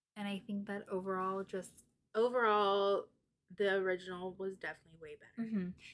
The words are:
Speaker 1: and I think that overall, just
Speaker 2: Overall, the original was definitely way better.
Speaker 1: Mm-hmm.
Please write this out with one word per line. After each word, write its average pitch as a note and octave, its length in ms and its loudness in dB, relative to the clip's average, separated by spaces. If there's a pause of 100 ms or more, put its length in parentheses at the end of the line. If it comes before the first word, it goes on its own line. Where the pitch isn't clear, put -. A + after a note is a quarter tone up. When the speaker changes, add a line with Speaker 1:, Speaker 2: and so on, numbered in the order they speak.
(160)
Speaker 1:
and G#3 120 -4
I G3 180 -4
think G3+ 220 -4
that G3+ 240 -6
overall, F#3+ 520 -2
just F#3+ 280 -6 (440)
Speaker 2:
Overall, G#3 920 4 (520)
the G3 160 4
original F#3 640 -2
was F#3+ 200 -4
definitely D#3+ 440 -12
way D3+ 180 -14
better. - 300 -8
Speaker 1:
Mm-hmm. F#3+ 200 0 (240)